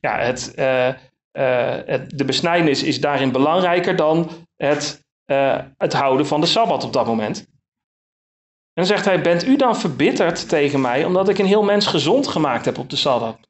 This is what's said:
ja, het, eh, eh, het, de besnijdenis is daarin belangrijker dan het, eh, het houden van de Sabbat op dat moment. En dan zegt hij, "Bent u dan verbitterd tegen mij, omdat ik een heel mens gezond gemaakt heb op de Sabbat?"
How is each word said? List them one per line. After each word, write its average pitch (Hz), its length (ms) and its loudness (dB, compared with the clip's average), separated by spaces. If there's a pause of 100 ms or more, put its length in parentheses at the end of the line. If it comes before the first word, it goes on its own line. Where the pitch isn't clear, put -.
ja, 117 180 -2
het, - 360 -4
eh, 131 340 0
eh, 131 60 -4 (920)
het, 135 320 -6
de 135 60 0
besnijdenis 160 580 0
is 143 180 -2
daarin 135 320 0
belangrijker 175 640 2
dan 165 340 2 (260)
het, - 480 -4 (200)
eh, 135 340 0 (200)
het 170 140 -2
houden 139 340 2
van 151 140 0
de 170 60 2
Sabbat 170 380 0
op 117 80 -8
dat 120 140 0
moment. 110 320 -2
En - 1400 -14
dan 185 40 0
zegt 208 180 0
hij, 185 160 2
"Bent 170 260 2
u 262 100 4
dan 254 200 2
verbitterd 170 720 0
tegen 143 320 2
mij, 131 240 0
omdat 185 240 0
ik 196 100 2
een 196 80 2
heel 208 160 4
mens 202 240 2
gezond 185 400 0
gemaakt 135 380 -2
heb 123 140 -2
op 135 120 -10
de - 60 -6
Sabbat?" 117 420 0 (120)